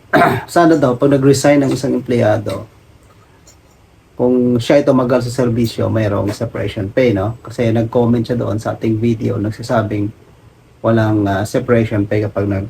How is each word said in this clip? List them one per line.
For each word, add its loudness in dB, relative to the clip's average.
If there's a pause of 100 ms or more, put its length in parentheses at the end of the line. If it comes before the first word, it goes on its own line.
(120)
<clears throat> 0
sana 4
daw 2
pag 4
nag-resign 4
ng 0
isang -2
empleyado, -2 (1500)
kung 2
siya 2
ay -
tumagal 2
sa -6
serbisyo, -2
mayroong -2
separation -6
pay, 2
no? -4
Kasi -2
nag-comment 0
siya -2
doon -4
sa -6
ating -2
video, -2
nagsasabing -2 (720)
walang, 2
ah, -2
separation 0
pay -2
kapag -2
nag, -4